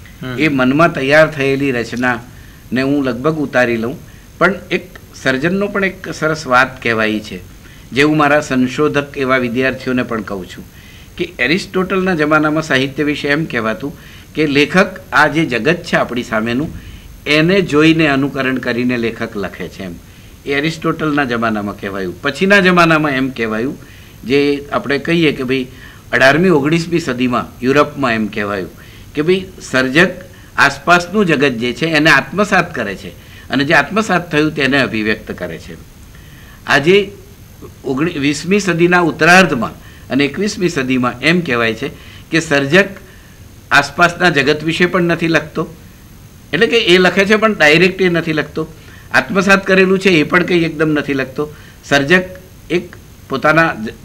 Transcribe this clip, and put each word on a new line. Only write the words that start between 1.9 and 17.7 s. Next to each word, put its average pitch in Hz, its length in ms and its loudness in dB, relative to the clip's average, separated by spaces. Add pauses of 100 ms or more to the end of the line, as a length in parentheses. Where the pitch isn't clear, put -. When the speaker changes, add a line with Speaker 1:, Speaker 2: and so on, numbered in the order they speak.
Speaker 2:
હું 139 220 0
લગભગ 131 320 -2
ઉતારી 123 400 0
લઉં. 117 220 -6 (400)
પણ 196 160 2 (160)
એક - 280 -6 (240)
સર્જનનો 175 460 -2
પણ 202 160 -2
એક 185 300 -6
સરસ 156 320 -4
વાત 131 360 2
કહેવાય 110 380 0
છે, 95 200 -12 (520)
જે 131 100 2
હું 151 140 4
મારા 147 240 4
સંશોધક 143 800 0
એવા 131 180 0
વિદ્યાર્થીઓને 127 640 -2
પણ 110 200 -6
કહું 92 240 -8
છું - 180 -16 (520)
કે 175 220 -6
એરિસ્ટોટલના 185 760 -2
જમાનામાં 151 480 0
સાહિત્ય 139 420 -2
વિશે 143 240 -4
એમ 151 160 0
કહેવાતું 120 520 -4 (380)
કે 151 120 0
લેખક 147 540 0 (120)
આ 143 140 4
જે 151 180 0
જગત 123 380 0
છે - 140 -4
આપણી 123 260 -2
સામેનું, 117 460 -2 (580)
એને 160 340 4
જોઈને 160 480 4